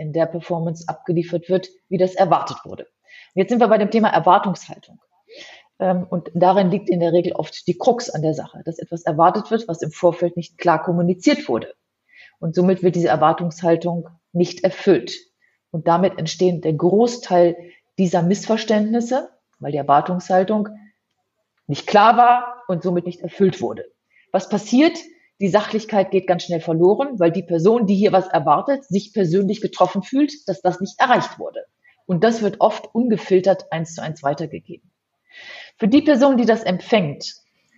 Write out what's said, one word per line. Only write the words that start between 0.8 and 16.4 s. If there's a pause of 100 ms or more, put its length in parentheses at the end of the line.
abgeliefert
wird, (200)
wie
das
erwartet
wurde. (500)
Und
jetzt
sind
wir
bei
dem
Thema
Erwartungshaltung. (800)
Ähm,
und
darin
liegt
in
der
Regel
oft
die
Krux
an
der
Sache,
dass
etwas
erwartet
wird,
was
im
Vorfeld
nicht
klar
kommuniziert
wurde. (640)
Und
somit
wird
diese
Erwartungshaltung (240)
nicht
erfüllt. (560)
Und
damit
entstehen